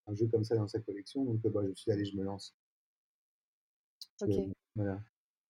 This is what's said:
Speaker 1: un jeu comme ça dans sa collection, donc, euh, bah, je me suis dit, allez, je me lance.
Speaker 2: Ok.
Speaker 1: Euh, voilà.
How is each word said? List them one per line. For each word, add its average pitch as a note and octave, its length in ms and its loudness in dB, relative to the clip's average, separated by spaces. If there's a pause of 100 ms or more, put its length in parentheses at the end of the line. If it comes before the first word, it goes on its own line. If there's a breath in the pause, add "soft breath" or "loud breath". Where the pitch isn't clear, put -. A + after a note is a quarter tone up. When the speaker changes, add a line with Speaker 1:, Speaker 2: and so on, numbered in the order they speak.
Speaker 1:
un G#2 80 -2
jeu A2+ 120 2
comme A2+ 180 4
ça A#2 100 2
dans G#2+ 120 4
sa G#2+ 120 -2
collection, G2+ 460 -4
donc, A2 200 0
euh, A2 40 6
bah, G#2 140 0
je G2 60 0
me F#2+ 60 -6
suis - 100 -12
dit, A2+ 60 2
allez, G2+ 140 2
je G2 120 -6
me F#2+ 60 -2
lance. G2 320 -8 (1700)
Speaker 2:
Ok. G3+ 80 0
Speaker 1:
Euh, F#3+ 180 2 (280)
voilà. G2+ 240 0 (500)